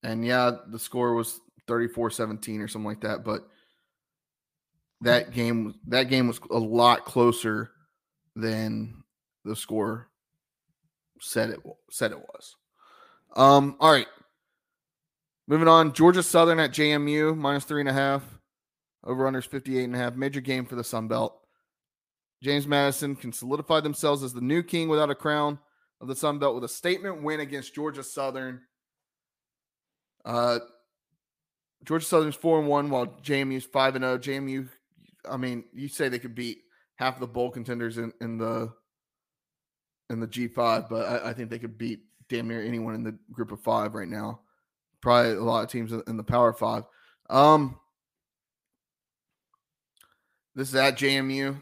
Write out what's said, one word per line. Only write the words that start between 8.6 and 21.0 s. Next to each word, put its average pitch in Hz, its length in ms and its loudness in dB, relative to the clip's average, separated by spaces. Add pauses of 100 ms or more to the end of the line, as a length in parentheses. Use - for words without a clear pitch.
the 107 120 -8
score 110 540 -6 (1080)
said 113 300 -4
it, 110 100 -10 (300)
said 110 220 -4
it - 80 -16
was. - 360 -20 (800)
Um, 139 440 8
all 156 120 8
right. 131 160 4 (1400)
Moving 156 200 4
on, 160 260 8
Georgia 175 280 8
Southern 165 380 6
at 143 140 2
J 151 180 2
M 147 160 0
U, 151 260 2
minus 143 300 -2
three 147 160 -4
and 143 100 0
a 131 40 0
half. 139 300 0 (840)
Over-under's 131 400 -2
fifty-eight 131 380 -4
and 123 120 -4
a - 20 -2
half. 123 180 -4
Major 139 260 -4
game 127 240 -4
for 123 100 -12
the 120 80 -6
Sun 113 240 -6